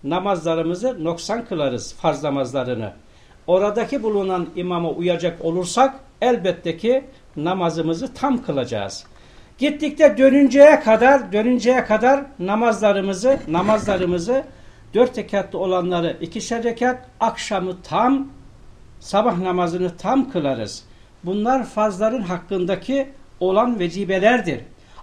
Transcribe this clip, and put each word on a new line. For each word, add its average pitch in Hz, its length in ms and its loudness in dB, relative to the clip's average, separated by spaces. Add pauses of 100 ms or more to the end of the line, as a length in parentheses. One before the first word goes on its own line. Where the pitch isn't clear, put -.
namazlarımızı 175 1000 -2
noksan 170 420 -6
kılarız, 135 480 -6
farz 147 300 -2
namazlarını. 127 680 -4 (540)
Oradaki 208 560 0
bulunan 190 520 -2
imama 175 340 -4
uyacak 170 560 -4
olursak 180 480 0 (280)
elbette 180 560 0
ki 254 280 0 (320)
namazımızı 170 760 -2
tam 254 300 -2
kılacağız. 117 640 -6 (520)
Gittik 294 420 -2
de 269 180 6
dönünceye 277 640 8
kadar, 226 520 4
dönünceye 233 540 2
kadar 254 380 2 (160)
namazlarımızı, 202 1080 0
namazlarımızı 185 960 0 (500)
dört 240 240 2
rekatlı 196 420 -4
olanları 180 640 -2
ikişer 220 420 -6
rekat, 247 420 -2 (140)
akşamı 185 640 -4
tam, 262 460 0 (720)
sabah 208 380 0
namazını 180 600 -2
tam 254 340 0
kılarız. 135 520 -4 (400)
Bunlar 214 420 0
farzların 214 560 -2
hakkındaki 190 880 -4 (300)
olan 208 400 2
vecibelerdir. 180 840 0 (420)